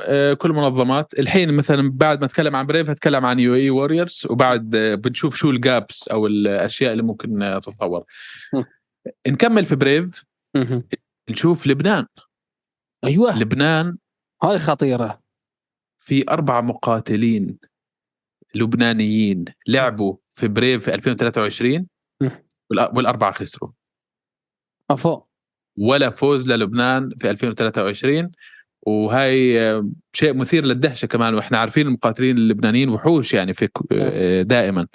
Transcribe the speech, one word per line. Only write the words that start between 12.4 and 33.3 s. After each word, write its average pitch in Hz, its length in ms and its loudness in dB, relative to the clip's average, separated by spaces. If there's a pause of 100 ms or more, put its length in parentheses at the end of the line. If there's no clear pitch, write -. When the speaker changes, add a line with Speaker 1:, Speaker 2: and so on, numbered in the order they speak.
Speaker 2:
أيوة. 160 340 2
Speaker 1:
لبنان 156 580 0 (460)
Speaker 2:
هاي 185 140 4
خطيرة. 139 640 -2 (800)
Speaker 1:
في 135 300 0
أربع 135 320 0
مقاتلين 113 960 -2 (960)
لبنانيين 110 920 0 (220)
لعبوا 110 480 0 (200)
في 120 120 -2
بريف 113 380 0
في 117 100 -2
ألفين 127 180 -2
وثلاثة 120 280 -2
وعشرين، 123 460 -2 (340)
Speaker 2:
مم. 131 80 0 (440)
Speaker 1:
والأ-، 117 220 0
والأربعة 117 360 0
خسروا. - 380 -12 (1200)
Speaker 2:
أفا. 147 340 -4 (520)
Speaker 1:
ولا 127 320 2
فوز 131 420 0
للبنان 123 680 0
في 113 120 -4
ألفين 104 200 -2
وثلاثة 110 340 -2
وعشرين، 143 480 -2 (500)
وهاي، 120 800 2
آه، 110 280 0 (240)
شيء 151 200 0
مثير 139 320 0
للدهشة 127 400 0
كمان، 117 280 0
وإحنا 110 240 -2
عارفين 113 300 2
المقاتلين 123 500 0
اللبنانيين 113 520 2
وحوش 135 440 2